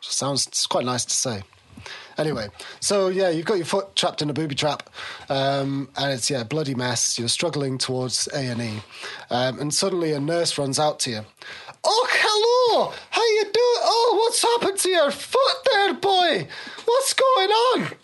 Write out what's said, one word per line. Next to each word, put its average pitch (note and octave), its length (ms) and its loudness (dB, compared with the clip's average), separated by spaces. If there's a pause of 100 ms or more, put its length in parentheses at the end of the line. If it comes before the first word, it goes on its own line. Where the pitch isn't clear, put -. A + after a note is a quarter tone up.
Just - 160 -6
sounds, C3+ 300 -2
it's - 200 -4
quite D#3 180 0
nice B2 200 -2
to - 100 -4
say. G#2+ 280 -2 (760)
Anyway, C3+ 300 -2 (320)
so, G3 280 2
yeah, F#3 220 2
you've D#3+ 160 -2
got G#3+ 100 2
your E3+ 100 0
foot G3 300 -2
trapped - 240 -2
in D3+ 80 0
a C#3+ 40 -2
booby C#3+ 220 -2
trap, - 360 -2 (380)
um, C#3 680 -2
and C#3 160 -2
it's, B2 160 -2
yeah, B2+ 160 -2
bloody C#3 300 -4
mess. B2 440 -2
You're A#2+ 100 -4
struggling C#3 500 -2
towards B2+ 500 -2
A D3+ 100 -6
and B2 220 -4
E, G#2+ 220 -6 (480)
um, B2 280 0
and D3 140 -4
suddenly F3+ 400 0
a C#3+ 80 -2
nurse E3 380 0
runs C#3 200 -2
out D3+ 220 0
to C3 100 -2
you. A2 100 -6 (600)
Oh, G#4+ 280 2
hello! A4 840 4 (180)
How G#4+ 140 0
you G#4+ 200 4
doing? G#4 100 -8
Oh, A#4 680 4
what's A#4 220 2
happened G4 380 2
to F4+ 100 0
your D#4 200 4
foot C5 600 0
there, G4+ 220 4
boy? F4 540 2 (360)
What's B4+ 300 2
going B4 360 4
on? A4 380 2 (160)